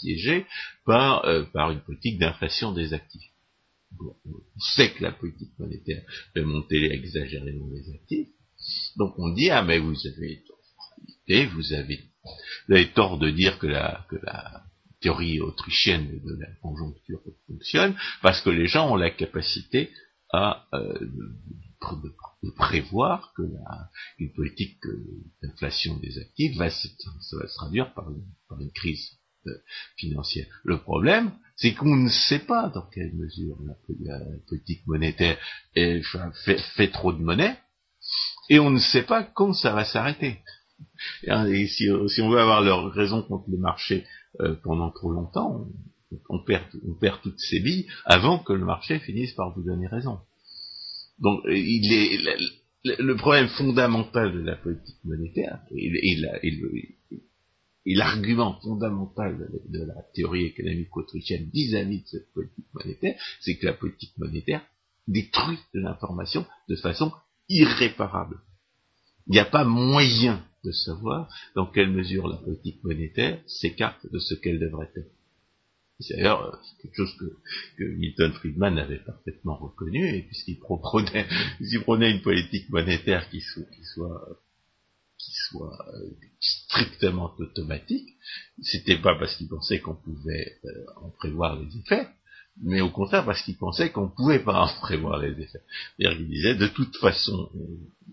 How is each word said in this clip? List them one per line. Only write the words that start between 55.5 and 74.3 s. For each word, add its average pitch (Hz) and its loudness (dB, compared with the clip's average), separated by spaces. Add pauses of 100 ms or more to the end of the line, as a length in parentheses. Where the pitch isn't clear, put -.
et, - 0
et 87 4
la, - -4
et 82 2
le, - -6 (1160)
et 92 2
l'argument 107 2
fondamental 101 -4
de, - -8
de 82 -6
la 78 -12 (120)
théorie 87 0
économique 85 -4
autrichienne 82 -6
vis-à-vis 104 -2
de - -20
cette - -12
politique - -10
monétaire, - -4 (260)
c'est - -4
que - -4
la 87 2
politique - -10
monétaire 82 -6 (460)
détruit 160 0 (160)
l'information 92 -6 (240)
de 82 0
façon 87 -2 (380)
irréparable. 107 4 (920)
Il 95 0
n'y 110 12
a 104 6
pas 147 4
moyen 120 4 (200)
de 90 -4
savoir 110 -4 (260)
dans 95 2
quelle 95 4
mesure 92 0
la 80 -4
politique - -8
monétaire 90 -2
s'écarte - -4
de - -4
ce - -4